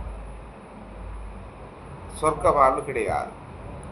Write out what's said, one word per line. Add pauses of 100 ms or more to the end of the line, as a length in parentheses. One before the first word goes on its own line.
(2250)
சொர்க்க
வாழ்வு
கிடையாது. (600)